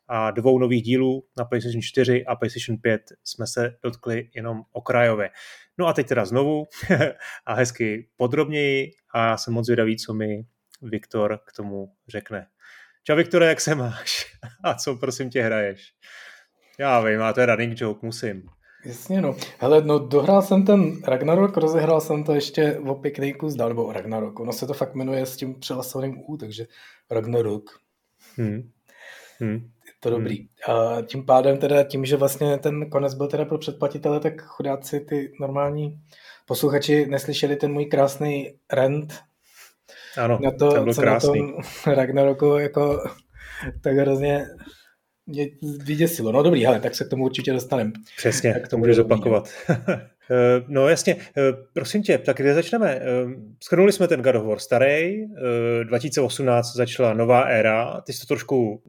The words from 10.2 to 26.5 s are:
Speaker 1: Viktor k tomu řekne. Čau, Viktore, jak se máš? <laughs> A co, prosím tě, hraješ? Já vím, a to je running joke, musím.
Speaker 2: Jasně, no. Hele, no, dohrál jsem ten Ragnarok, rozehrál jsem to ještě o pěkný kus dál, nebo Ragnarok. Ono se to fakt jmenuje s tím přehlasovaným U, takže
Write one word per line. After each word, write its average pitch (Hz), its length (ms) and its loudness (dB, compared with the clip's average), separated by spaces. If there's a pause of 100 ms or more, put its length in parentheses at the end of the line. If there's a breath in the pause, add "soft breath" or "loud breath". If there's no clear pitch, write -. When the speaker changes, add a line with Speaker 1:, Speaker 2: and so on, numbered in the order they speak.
Speaker 1:
Viktor 107 640 -4
k - 80 -20
tomu 98 380 -12 (180)
řekne. 101 380 -12 (600 soft breath)
Čau, 151 80 2
Viktore, 170 320 2
jak 160 140 0
se 151 140 0
máš? - 500 -6 (200)
<laughs> - 180 -20
A 165 100 -2
co, 139 220 -6
prosím 127 340 -6
tě, 123 120 -2
hraješ? 107 520 -4 (840 loud breath)
Já 135 220 4
vím, 110 200 2
a 110 120 0
to 123 60 -2
je 123 60 6
running 117 360 0
joke, 107 240 -4
musím. 107 380 -8 (420 soft breath)
Speaker 2:
Jasně, 190 360 -4
no. 143 140 -2 (240 loud breath)
Hele, 151 220 6
no, 147 180 2
dohrál 143 420 4
jsem 190 240 4
ten 190 380 4
Ragnarok, 170 540 2
rozehrál 156 440 2
jsem 151 220 -2
to 151 100 0
ještě 147 460 0
o 139 160 -4
pěkný 139 380 -6
kus 147 220 -6
dál, 117 140 -2
nebo 113 220 -4
Ragnarok. 107 480 -6
Ono 117 140 -6
se 123 140 -8
to 143 60 -6
fakt 135 220 -6
jmenuje 131 300 -4
s 131 120 -14
tím 131 220 -10
přehlasovaným 131 680 -8
U, 151 100 -12
takže 110 300 -14 (440 soft breath)